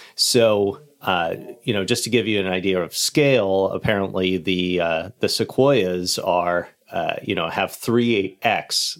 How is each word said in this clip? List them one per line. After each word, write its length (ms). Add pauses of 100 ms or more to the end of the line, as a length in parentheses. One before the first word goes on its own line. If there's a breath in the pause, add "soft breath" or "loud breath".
(160 loud breath)
So, 640 (220)
uh, 340 (260)
you 100
know, 120
just 180
to 80
give 160
you 140
an 80
idea 340
of 140
scale, 720
apparently 720
the, 420
uh, 300 (100)
the 80
sequoias 920
are, 500 (220)
uh, 320
you 140
know, 120
have 220
three 720
X 580